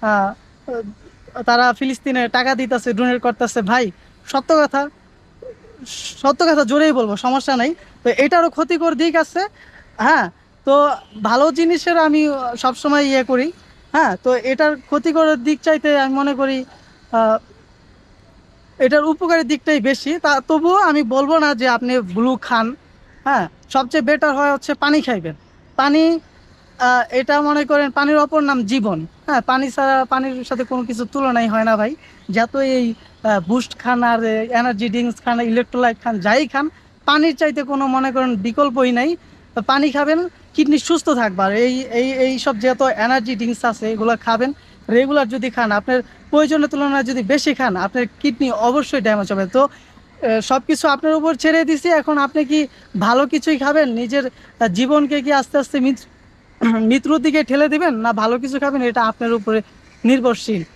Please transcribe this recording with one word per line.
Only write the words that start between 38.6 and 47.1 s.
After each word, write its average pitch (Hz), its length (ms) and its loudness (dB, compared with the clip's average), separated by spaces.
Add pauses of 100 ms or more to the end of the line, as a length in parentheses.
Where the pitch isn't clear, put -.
নাই। 269 260 0 (380)
তো 240 60 -4
পানি 269 300 0
খাবেন, 311 380 0 (240)
কিডনি 294 260 2
সুস্থ 330 300 -2
থাকবে। 214 340 0
আর 196 100 0
এই, 254 280 0
এই, 247 320 -2
এই 262 260 0
সব 247 200 -2
যত 254 220 0
এনার্জি 247 540 0
ড্রিঙ্কস 233 300 -4
আছে, 220 260 -2
এগুলো 226 340 0
খাবেন, 233 280 -2 (360)
রেগুলার 269 400 2
যদি 254 200 -4
খান, 233 220 -2
আপনার 240 300 0 (280)
প্রয়োজনের 302 400 2
তুলনায় 277 340 -2
যদি 247 200 -4